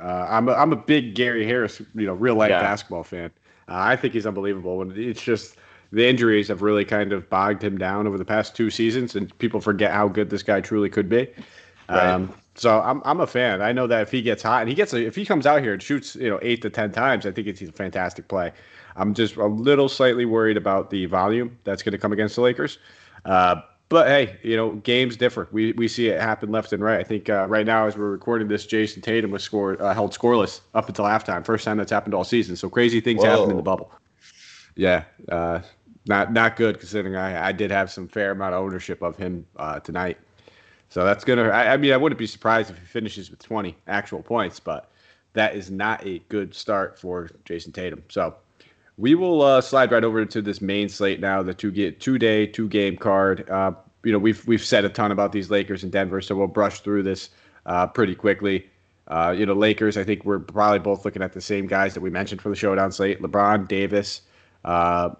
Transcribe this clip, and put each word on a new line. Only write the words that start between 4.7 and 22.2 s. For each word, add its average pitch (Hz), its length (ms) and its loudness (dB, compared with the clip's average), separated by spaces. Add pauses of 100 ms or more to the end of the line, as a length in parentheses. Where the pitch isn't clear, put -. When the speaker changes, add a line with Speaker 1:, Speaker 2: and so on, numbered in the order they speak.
Speaker 1:
And 92 140 -10
it's 113 260 -6
just - 340 -4 (360)
the 113 140 4
injuries 113 420 4
have 95 120 -4
really 104 240 2
kind 104 280 0
of 95 180 -6
bogged 98 320 0
him 98 160 -4
down 98 280 -2
over 98 120 -2
the 92 60 -6
past 107 320 -2
two 113 120 0
seasons, 117 460 -2
and 101 240 -6
people 107 220 -2
forget 101 320 0
how 104 160 2
good 98 200 0
this 101 140 -4
guy 98 180 2
truly 101 300 0
could 98 180 0
be. 120 200 2 (600)
Speaker 2:
Right. 90 200 4
Speaker 1:
Um, 92 260 0 (220)
so 110 240 6
I'm, 127 240 0
I'm 151 160 0
a 151 60 2
fan. 113 360 0
I 110 100 2
know 127 140 0
that 113 160 2
if 104 80 -4
he 131 120 -2
gets 110 200 0
hot 117 180 2
and 113 80 -2
he 135 60 -2
gets 202 180 0
a, 117 140 0
if 110 80 -6
he 196 100 -6
comes 151 220 2
out 147 160 6
here 110 100 0
and 95 100 -6
shoots, - 340 -6
you 127 120 -2
know, 101 140 -2
eight 120 200 0
to 107 80 -4
ten 107 200 -2
times, 117 340 0
I 101 60 -2
think 98 160 -6
it's, 95 140 -8
he's 92 80 -12
a 80 40 -18
fantastic 90 560 -6
play. 90 240 -4 (440)
I'm 101 180 0
just 107 220 0
a 104 100 0
little 131 420 4
slightly 123 360 2
worried 110 320 2
about 95 340 0
the 95 160 -2
volume 107 580 0
that's 98 180 -6
gonna 101 160 -4
come 104 140 -2
against 104 220 -2